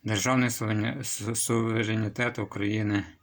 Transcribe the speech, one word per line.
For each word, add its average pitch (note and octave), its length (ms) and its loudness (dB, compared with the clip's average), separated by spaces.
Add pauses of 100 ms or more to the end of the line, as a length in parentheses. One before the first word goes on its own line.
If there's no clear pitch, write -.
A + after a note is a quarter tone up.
Державний A#2+ 460 2
суверені-, A2+ 540 -2
су-, A2+ 320 -4
суверенітет A2+ 1040 0
України. G2+ 680 0 (180)